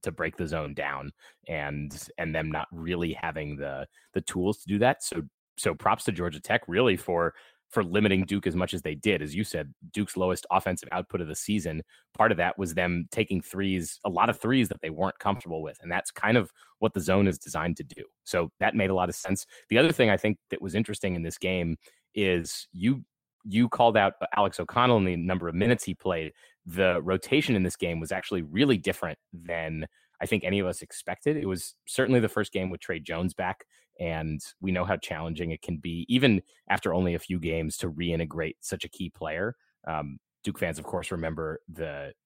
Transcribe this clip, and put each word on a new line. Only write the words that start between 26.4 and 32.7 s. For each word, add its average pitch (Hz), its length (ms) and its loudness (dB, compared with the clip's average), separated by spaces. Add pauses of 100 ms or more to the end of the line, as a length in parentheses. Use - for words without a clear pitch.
The 87 360 4
rotation 95 520 2
in 98 80 4
this 87 140 0
game 85 240 -2
was 80 120 -6
actually 92 300 -4
really 104 360 2
different 85 400 -4 (140)
than 82 540 -6 (340)
I 98 60 -4
think 98 180 0
any 95 140 2
of 95 80 2
us 87 160 -4
expected. - 540 -4
It 147 100 -4
was 92 280 -6 (120)
certainly 131 340 2
the 110 80 2
first - 240 -2
game 92 160 -2
with 87 120 -8